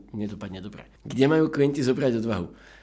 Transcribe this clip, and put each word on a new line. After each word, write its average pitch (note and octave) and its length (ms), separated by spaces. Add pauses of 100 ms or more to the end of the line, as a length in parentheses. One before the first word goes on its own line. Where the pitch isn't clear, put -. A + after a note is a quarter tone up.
(160)
nedopadne G2 480
dobre. G2 240 (160)
Kde C3+ 240
majú D#3+ 240
klienti C#3+ 320
zobrať B2 400
odvahu? F#2+ 240 (340)